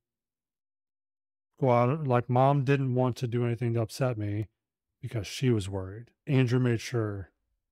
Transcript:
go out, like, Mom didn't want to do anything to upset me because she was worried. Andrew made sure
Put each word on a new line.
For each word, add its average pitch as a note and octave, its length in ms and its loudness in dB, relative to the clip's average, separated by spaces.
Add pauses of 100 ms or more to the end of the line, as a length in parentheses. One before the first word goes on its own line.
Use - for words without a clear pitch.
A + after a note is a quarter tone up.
(1600)
go C3+ 120 2
out, B2+ 360 2
like, A#2+ 220 0
Mom C3+ 340 4
didn't C3+ 320 0
want B2+ 220 0
to B2+ 100 -4
do A#2+ 180 -2
anything A#2 280 -2
to A#2 80 0
upset B2 360 -4
me G#2 300 -4 (540)
because A2+ 260 -8
she - 220 -2
was G#2 200 0
worried. G2 420 -10 (140)
Andrew B2+ 340 2
made A#2+ 200 2
sure G#2 520 -4 (400)